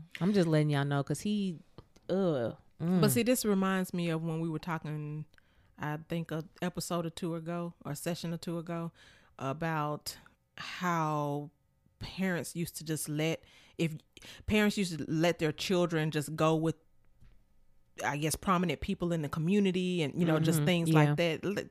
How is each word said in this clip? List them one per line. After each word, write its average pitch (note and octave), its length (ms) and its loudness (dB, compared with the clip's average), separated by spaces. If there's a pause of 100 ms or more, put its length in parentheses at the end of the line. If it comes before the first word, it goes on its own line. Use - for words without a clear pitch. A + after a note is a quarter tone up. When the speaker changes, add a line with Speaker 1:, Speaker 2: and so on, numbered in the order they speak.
(200)
Speaker 1:
I'm F#3+ 140 2
just F3+ 160 6
letting D3+ 220 4
y'all C#3+ 140 2
know, C#3+ 160 0
'cause C#3+ 200 -4
he, G3+ 380 -2 (500)
ugh. D#3+ 480 0 (240)
Mm. F3+ 200 2
Speaker 2:
But C3+ 100 6
see, A#3 120 4
this B3 220 2
reminds F#3+ 480 2
me F3 160 -2
of D#3+ 140 -2
when D#3+ 180 -2
we E3+ 80 -2
were D#3 100 -4
talking, D3+ 680 -6 (540)
I D3+ 180 -4 (120)
think, E3 220 -4
a D#3+ 120 -4 (180)
episode F3 440 -4
or E3 40 -6
two E3 260 -6
ago, E3+ 380 -6 (120)
or C#3+ 80 -6
a - 20 -6
session E3+ 380 -4
or E3 40 -4
two E3+ 200 -6
ago, E3+ 340 -6 (480)
about D3+ 760 -4 (400)
how D3+ 920 -2 (500)
parents F3+ 560 -4
used E3 220 -4
to D#3+ 60 -12
just D#3 240 -4
let, D#3 340 -2 (360)
if D#3+ 160 0 (520)
parents G#3 320 4
used F3 220 -2
to C3 80 -6
let E3 320 2
their D#3 140 2
children E3+ 580 2
just D3+ 240 -4
go D#3+ 200 4
with, D#3+ 200 0 (1300)
I C#3 120 0
guess, D3+ 180 0
prominent F3+ 460 2
people F3 320 -2
in E3 100 0
the C#3+ 60 -2
community F3+ 760 2
and, C#3 160 -2
you F3 60 4
know, D#3+ 140 4
just D#3+ 200 4
Speaker 3:
Mm-hmm. D3 60 2
Speaker 2:
things E3+ 240 4
Speaker 1:
Yeah. D#3+ 60 6
Speaker 2:
like D3 220 6
that. E3 260 0
L-, G3+ 120 -2 (160)